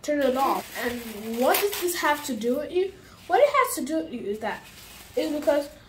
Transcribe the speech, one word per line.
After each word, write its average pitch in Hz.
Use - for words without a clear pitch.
turn 294
it 254
off. -
And 240
what 294
does 403
this 349
have 294
to 247
do 233
with 294
you? 370
What 381
it 571
has 523
to 285
do 302
with -
you 247
is 202
that, 208
is 302
because 294